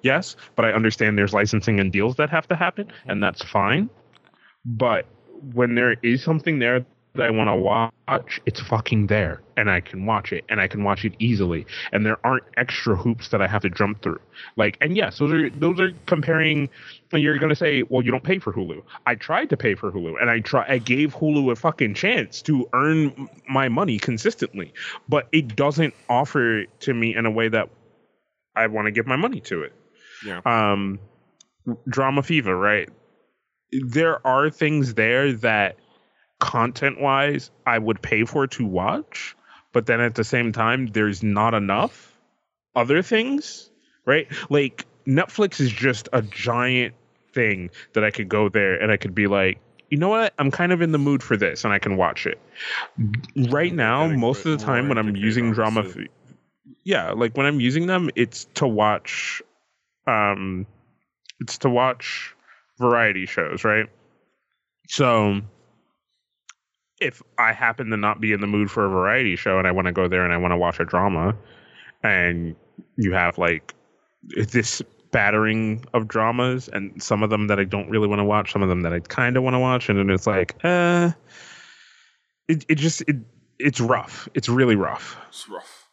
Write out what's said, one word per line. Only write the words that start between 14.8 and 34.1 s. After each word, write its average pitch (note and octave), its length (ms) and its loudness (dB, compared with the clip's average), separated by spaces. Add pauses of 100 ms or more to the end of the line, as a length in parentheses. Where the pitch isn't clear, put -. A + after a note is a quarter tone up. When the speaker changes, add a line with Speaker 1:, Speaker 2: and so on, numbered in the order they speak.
Speaker 1:
yes, G3+ 220 -2
those D3 160 0
are, D#3 160 0
those D#3+ 300 -2
are F#3+ 120 2 (140)
comparing, D#3 640 0 (420)
and D#3 120 2
you're D3 160 2
gonna D3+ 160 2
say, C#3+ 340 0
"Well, B2+ 160 2
you B2 60 0
don't C3 120 -2
pay F#3+ 140 0
for G#2+ 160 -6
Hulu." D#2+ 300 -6 (240)
I A#2+ 80 0
tried G#3 340 -4
to - 80 0
pay G#2+ 160 0
for F#2+ 180 -6
Hulu, E2+ 300 -6
and A#2+ 80 2
I A#2 100 2
try, A#2 300 0
I C3+ 80 2
gave B2+ 380 0
Hulu D3 360 2
a A#2 40 2
fucking B2 400 -2
chance F#3 480 -2
to C3+ 300 0
earn D3 440 2
m-, C3+ 120 -14 (200)
my C3 200 2
money B2+ 280 0
consistently, A2 760 -4 (380)
but C#3 220 0
it C3 240 -2
doesn't C#3+ 400 0 (140)
offer A#2+ 500 0
it - 220 -12
to C3+ 120 -2
me A2+ 220 -2
in A#2 100 -2
a A2 60 0
way A2+ 180 0
that A2 200 -2 (840)
I A2+ 120 2
wanna G#2+ 240 -2
give A2+ 160 -2
my C3 80 0
money G#3 260 -2
to E2 220 -6
it. C#2 100 -12 (500)
Speaker 2:
Yeah. F#2 220 -10
Speaker 1:
Um, G2+ 540 2 (880)
Drama C3+ 340 0
Fever, B2+ 340 0
right? G2+ 320 2 (840)
There C3+ 540 0